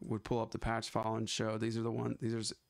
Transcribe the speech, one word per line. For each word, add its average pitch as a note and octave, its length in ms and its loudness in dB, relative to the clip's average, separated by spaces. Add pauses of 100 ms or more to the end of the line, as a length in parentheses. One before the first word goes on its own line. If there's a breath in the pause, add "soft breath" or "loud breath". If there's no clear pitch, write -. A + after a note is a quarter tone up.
would - 240 -2
pull A#2+ 160 2
up A2 120 -2
the - 60 -4
patch A2+ 300 0
file A2+ 280 2
and A2 120 0
show A2 300 0
these A2+ 180 2
are A#2 60 0
the A2+ 80 2
one, A#2 320 0
these A2+ 100 0
are A#2 60 0
s-, G2+ 160 -2 (160)